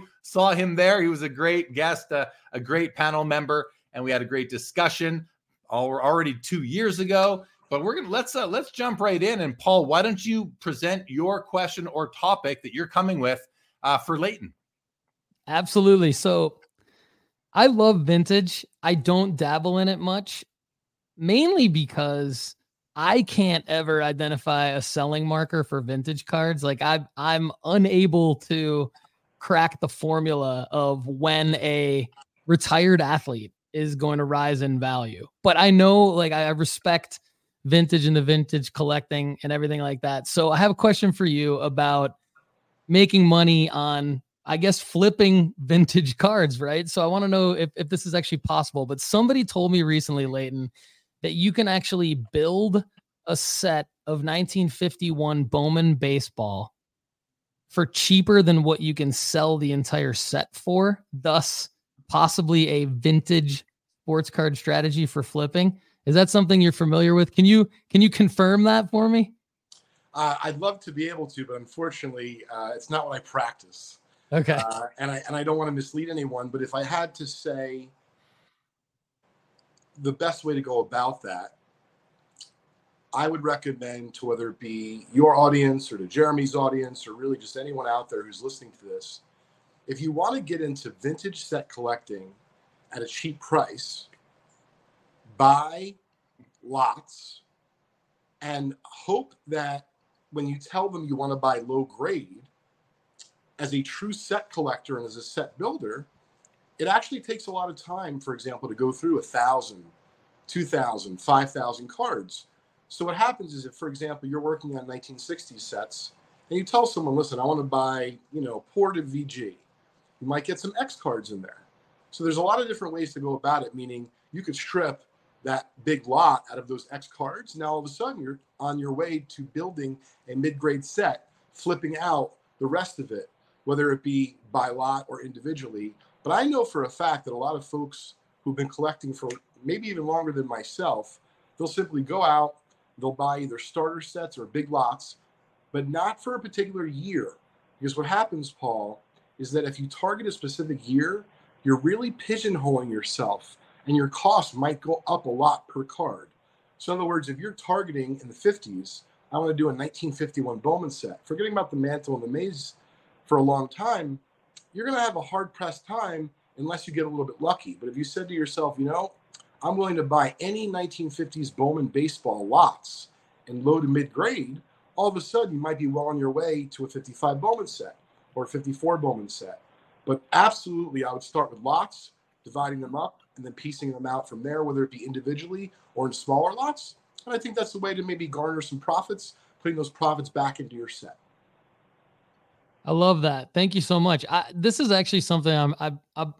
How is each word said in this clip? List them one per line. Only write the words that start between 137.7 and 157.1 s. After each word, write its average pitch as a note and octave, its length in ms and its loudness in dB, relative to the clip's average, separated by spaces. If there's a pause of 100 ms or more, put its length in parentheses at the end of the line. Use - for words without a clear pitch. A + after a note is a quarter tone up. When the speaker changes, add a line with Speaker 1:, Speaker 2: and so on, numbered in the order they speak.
Speaker 3:
who've C3+ 120 -4
been C#3 120 -4
collecting D3 460 -8
for C3+ 160 -10 (340)
maybe G#3 240 -6
even E3+ 180 -8
longer D#3+ 260 -2
than C#3 160 -6
myself, A#2+ 720 -6 (380)
they'll E3 100 -6
simply D#3 340 -4
go D#3+ 220 -2
out, D3+ 320 4 (420)
they'll C3 140 -4
buy C#3+ 280 -2
either B2+ 200 -10
starter E3 420 -6
sets E3 360 -12
or A#2 80 -12
big D3 260 -6
lots, C3 460 -2 (540)
but C#3+ 160 -6
not F3 340 -4
for B3 140 -8
a A#3+ 40 -8
particular F#3+ 480 -6
year. D3 460 -6 (460)
Because C#3 160 -6
what D3 120 -4
happens, F#3 440 -2
Paul, A2 500 -8 (360)
is B2+ 140 -12
that D3+ 140 -2
if C#3 140 -8
you C#3 80 -8
target G#3 400 -4
a G3 40 -6
specific D3+ 480 -8 (100)
year, E3 360 0 (380)
you're C3+ 140 4
really G#3 340 0
pigeonholing C#3+ 800 -2
yourself G#2+ 640 -6 (300)
and C#3+ 100 2
your C#3+ 140 4
cost G3 440 2
might C#3+ 280 -2
go D#3+ 260 -2
up E3+ 180 -2
a C3 40 -6
lot C#3 400 0
per C3+ 140 -8
card. B2 440 -8 (500)
So - 140 -8
in F3+ 80 -4
other F3+ 80 -4
words, D#3+ 220 -2